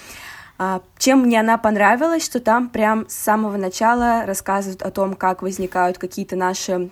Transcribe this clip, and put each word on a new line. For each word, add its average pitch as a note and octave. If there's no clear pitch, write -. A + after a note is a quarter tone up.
А, F#3+
чем C4
мне A#3
она A3+
понравилась, A3+
что -
там A#3+
прям A3
с -
самого G#3+
начала A3+
рассказывают G3
о F#3+
том, G3
как F#3
возникают F#3
какие-то F#3
наши F#3